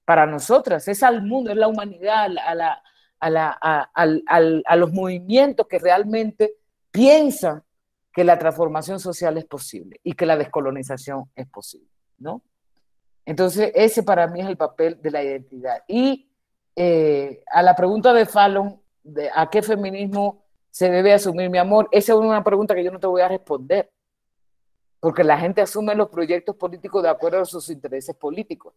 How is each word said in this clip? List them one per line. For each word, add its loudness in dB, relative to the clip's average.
para 4
nosotras, 0
es -4
al 4
mundo, -4
es -4
la 2
humanidad, -2
a -4
la, -6
a -4
la, -4
a -4
la, -2
a, 0
al, 0
al, 2
a 4
los 2
movimientos 0
que -4
realmente 0
piensan 4
que 0
la 6
transformación -4
social -4
es -10
posible -16
y -6
que -2
la 2
descolonización -8
es -16
posible, -20
¿no? -16
Entonces, -2
ese 2
para 2
mí -10
es -8
el -8
papel -4
de -4
la -6
identidad. -8
Y, -2
eh, 0
a 4
la 6
pregunta 2
de 6
Fallon, 2
de -8
a 0
qué 0
feminismo -4
se 0
debe 4
asumir, 2
mi -2
amor, 2
esa 4
es 6
una 0
pregunta 0
que -2
yo -4
no -16
te -4
voy 2
a 4
responder, -4
porque 0
la 4
gente -2
asume -2
los 0
proyectos -4
políticos -6
de 0
acuerdo -2
a -2
sus -14
intereses -12
políticos. -12